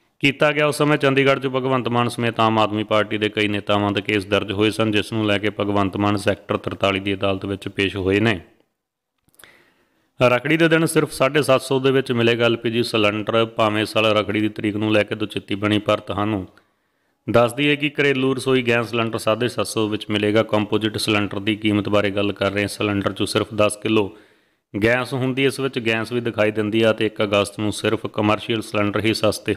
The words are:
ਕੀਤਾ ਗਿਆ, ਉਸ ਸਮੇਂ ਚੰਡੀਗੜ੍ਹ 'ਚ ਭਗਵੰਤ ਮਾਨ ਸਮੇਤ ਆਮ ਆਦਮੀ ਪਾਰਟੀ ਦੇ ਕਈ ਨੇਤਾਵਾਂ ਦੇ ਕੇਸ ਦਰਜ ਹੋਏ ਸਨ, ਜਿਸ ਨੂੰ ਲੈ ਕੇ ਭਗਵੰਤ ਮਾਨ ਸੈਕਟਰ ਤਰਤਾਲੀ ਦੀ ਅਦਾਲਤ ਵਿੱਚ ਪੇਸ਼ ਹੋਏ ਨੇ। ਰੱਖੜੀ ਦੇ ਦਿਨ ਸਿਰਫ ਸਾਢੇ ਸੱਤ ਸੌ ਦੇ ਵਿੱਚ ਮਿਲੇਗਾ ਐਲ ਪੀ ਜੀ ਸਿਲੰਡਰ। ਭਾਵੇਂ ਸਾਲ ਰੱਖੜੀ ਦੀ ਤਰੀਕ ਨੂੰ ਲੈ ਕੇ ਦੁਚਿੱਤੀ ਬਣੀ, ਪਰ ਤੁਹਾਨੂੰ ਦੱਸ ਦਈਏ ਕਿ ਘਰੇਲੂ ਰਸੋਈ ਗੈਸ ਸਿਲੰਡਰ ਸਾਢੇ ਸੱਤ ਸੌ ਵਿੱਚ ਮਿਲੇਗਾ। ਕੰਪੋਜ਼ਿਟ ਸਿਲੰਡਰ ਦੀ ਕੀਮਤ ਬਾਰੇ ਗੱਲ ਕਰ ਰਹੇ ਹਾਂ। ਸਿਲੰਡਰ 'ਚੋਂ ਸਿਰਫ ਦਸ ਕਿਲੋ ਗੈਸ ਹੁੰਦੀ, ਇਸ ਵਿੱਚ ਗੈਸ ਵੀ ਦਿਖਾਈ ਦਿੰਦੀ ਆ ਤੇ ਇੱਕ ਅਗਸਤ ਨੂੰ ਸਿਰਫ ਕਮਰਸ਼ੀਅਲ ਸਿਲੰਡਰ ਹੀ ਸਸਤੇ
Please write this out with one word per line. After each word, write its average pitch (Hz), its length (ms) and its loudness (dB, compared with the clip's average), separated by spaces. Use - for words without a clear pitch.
ਕੀਤਾ 147 300 2
ਗਿਆ, 151 140 2
ਉਸ 147 100 0
ਸਮੇਂ 147 220 2
ਚੰਡੀਗੜ੍ਹ 135 420 4
'ਚ 131 60 -4
ਭਗਵੰਤ 127 420 -2
ਮਾਨ 120 200 2
ਸਮੇਤ 117 320 -2
ਆਮ 110 180 4
ਆਦਮੀ 107 260 0
ਪਾਰਟੀ 107 340 0
ਦੇ 107 100 0
ਕਈ 104 200 -2
ਨੇਤਾਵਾਂ 104 440 0
ਦੇ 101 80 -2
ਕੇਸ 101 260 -2
ਦਰਜ 101 260 0
ਹੋਏ 104 180 2
ਸਨ, 110 200 0
ਜਿਸ 104 220 -2
ਨੂੰ 110 140 0
ਲੈ 101 120 2
ਕੇ 104 120 -2
ਭਗਵੰਤ 101 460 -2
ਮਾਨ 101 200 0
ਸੈਕਟਰ 101 400 -2
ਤਰਤਾਲੀ 98 440 -2
ਦੀ 98 140 -2
ਅਦਾਲਤ 98 320 -4
ਵਿੱਚ 98 220 -6
ਪੇਸ਼ 98 280 -2
ਹੋਏ 98 240 2
ਨੇ। 107 200 0
ਰੱਖੜੀ 123 360 2
ਦੇ 165 120 4
ਦਿਨ 160 180 4
ਸਿਰਫ 156 260 0
ਸਾਢੇ 139 300 0
ਸੱਤ 131 200 2
ਸੌ 135 180 0
ਦੇ 135 100 2
ਵਿੱਚ 131 220 0
ਮਿਲੇਗਾ 117 320 2
ਐਲ 113 120 2
ਪੀ 117 140 -4
ਜੀ 117 120 0
ਸਿਲੰਡਰ। 107 640 0
ਭਾਵੇਂ 110 380 0
ਸਾਲ 110 220 0
ਰੱਖੜੀ 104 340 2
ਦੀ 107 80 0
ਤਰੀਕ 107 280 -4
ਨੂੰ 107 160 -2
ਲੈ 107 100 4
ਕੇ 104 120 -4
ਦੁਚਿੱਤੀ 104 400 -8
ਬਣੀ, 104 240 0
ਪਰ 104 220 0
ਤੁਹਾਨੂੰ 101 460 -4
ਦੱਸ 113 260 2
ਦਈਏ 147 240 0
ਕਿ 143 140 -2
ਘਰੇਲੂ 135 440 0
ਰਸੋਈ 131 280 0
ਗੈਸ 117 280 0
ਸਿਲੰਡਰ 113 280 -2
ਸਾਢੇ 110 300 0
ਸੱਤ 107 180 -4
ਸੌ 110 220 -2
ਵਿੱਚ 104 220 -6
ਮਿਲੇਗਾ। 104 320 2
ਕੰਪੋਜ਼ਿਟ 107 540 0
ਸਿਲੰਡਰ 104 440 -2
ਦੀ 104 160 -2
ਕੀਮਤ 104 320 0
ਬਾਰੇ 104 220 2
ਗੱਲ 101 220 -2
ਕਰ 98 200 -2
ਰਹੇ 101 100 0
ਹਾਂ। 98 60 -2
ਸਿਲੰਡਰ 101 420 -2
'ਚੋਂ 98 160 -4
ਸਿਰਫ 107 280 -2
ਦਸ 104 220 0
ਕਿਲੋ 107 340 0
ਗੈਸ 117 400 0
ਹੁੰਦੀ, 131 300 -2
ਇਸ 127 160 0
ਵਿੱਚ 135 180 -4
ਗੈਸ 113 340 -2
ਵੀ 120 80 -2
ਦਿਖਾਈ 107 300 0
ਦਿੰਦੀ 107 320 0
ਆ 110 100 6
ਤੇ 110 140 0
ਇੱਕ 107 160 -2
ਅਗਸਤ 101 380 0
ਨੂੰ 104 120 -2
ਸਿਰਫ 107 340 -2
ਕਮਰਸ਼ੀਅਲ 107 560 0
ਸਿਲੰਡਰ 104 380 -2
ਹੀ 107 140 2
ਸਸਤੇ 104 420 -2